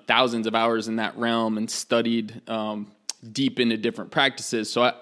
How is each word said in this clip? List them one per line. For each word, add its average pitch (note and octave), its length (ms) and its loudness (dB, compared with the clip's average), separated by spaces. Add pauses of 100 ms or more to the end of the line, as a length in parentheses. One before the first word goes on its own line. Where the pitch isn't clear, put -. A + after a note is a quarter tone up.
thousands A#2 400 4
of A2 80 0
hours A2+ 320 2
in A2+ 100 -4
that A2 200 -4
realm A2+ 420 0
and A2+ 100 -4
studied, A#2 800 -2
um, G#2+ 440 -6 (400)
deep C3 260 0
into A#2 180 2
different A2 360 -4
practices. B2+ 580 0
So A#2+ 120 2
I, B2 200 6